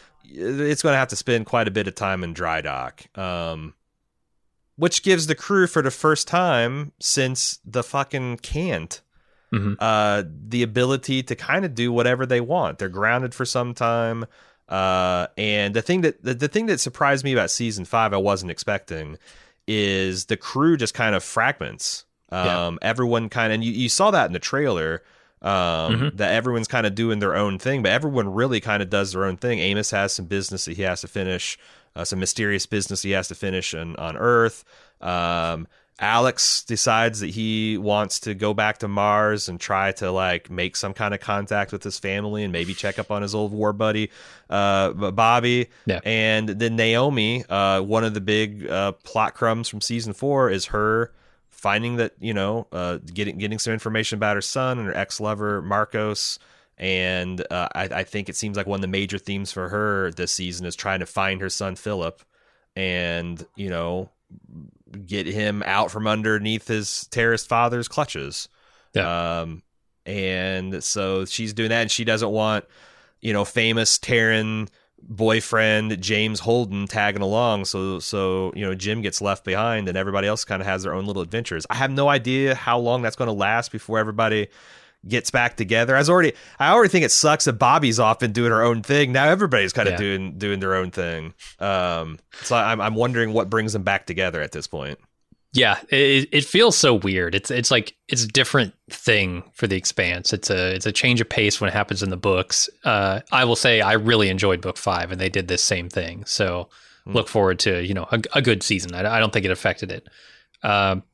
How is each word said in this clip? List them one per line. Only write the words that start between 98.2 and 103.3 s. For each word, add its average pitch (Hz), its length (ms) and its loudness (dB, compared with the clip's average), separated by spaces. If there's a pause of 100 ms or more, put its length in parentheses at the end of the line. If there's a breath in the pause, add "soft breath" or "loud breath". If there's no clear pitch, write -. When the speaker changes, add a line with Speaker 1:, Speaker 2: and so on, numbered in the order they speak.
Speaker 2:
a 107 40 -2
different 127 440 2 (160)
thing 95 540 2 (100)
for - 140 -2
The 95 100 2
Expanse. 90 560 0
It's 101 160 -2
a, 92 260 2
it's 90 120 -4
a 107 60 0
change 120 280 4
of - 80 0
pace 104 320 2
when 101 80 2
it - 60 -2
happens 101 280 0
in 98 60 -2
the 92 80 -4
books. 92 540 0 (140)
Uh, 101 360 2 (100)